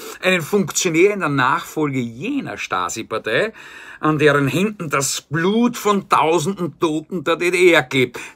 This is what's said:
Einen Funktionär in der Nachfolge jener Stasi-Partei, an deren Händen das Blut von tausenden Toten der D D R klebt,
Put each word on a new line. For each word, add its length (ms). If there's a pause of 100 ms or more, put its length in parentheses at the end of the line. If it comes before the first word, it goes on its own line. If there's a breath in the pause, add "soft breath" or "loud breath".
(220 loud breath)
Einen 200
Funktionär 720
in 80
der 80
Nachfolge 680
jener 580
Stasi-Partei, 960 (480 loud breath)
an 180
deren 300
Händen 400
das 320
Blut 560
von 320
tausenden 680
Toten 440
der 140
D 120
D 220
R 120
klebt, 360 (160 loud breath)